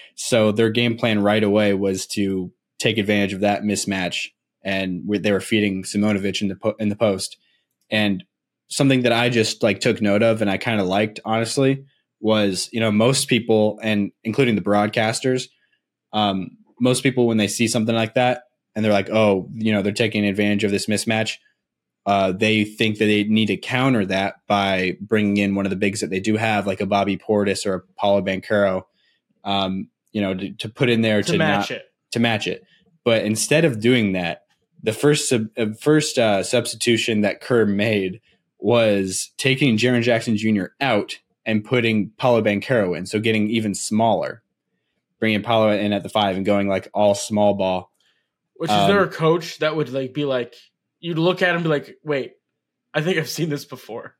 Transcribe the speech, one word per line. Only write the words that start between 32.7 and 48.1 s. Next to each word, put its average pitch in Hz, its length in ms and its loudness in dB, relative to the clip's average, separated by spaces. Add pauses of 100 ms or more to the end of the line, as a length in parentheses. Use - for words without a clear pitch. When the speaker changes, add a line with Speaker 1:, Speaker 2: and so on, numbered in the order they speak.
Speaker 1:
But 113 200 2
instead 110 400 2
of 123 160 0
doing 113 320 2
that, 87 300 -4 (400)
the 110 100 -2
first 147 360 2
sub-, 110 280 0
uh, 117 100 0 (140)
first, 151 380 2
uh, 107 240 2
substitution 113 800 0
that 101 180 -2
Kerr 117 260 2
made 101 540 -2 (380)
was 101 800 0
taking 135 400 2
Jaren 120 240 2
Jackson 117 340 0
Junior 104 440 -2
out 117 380 -2 (280)
and 110 180 -2
putting 113 540 0
Paolo 120 240 2
Banchero 101 540 0
in, 90 100 -10
so 107 140 -4
getting 110 280 0
even 110 260 -2
smaller, 107 680 -2 (800)
bringing 107 220 0
Paolo 110 280 2
in 104 220 0
at 101 100 -2
the 87 60 -12
five 101 280 0
and 95 80 -4
going, 101 240 0
like, 95 240 -2
all 104 220 2
small 104 400 0
ball. 95 360 -4 (680)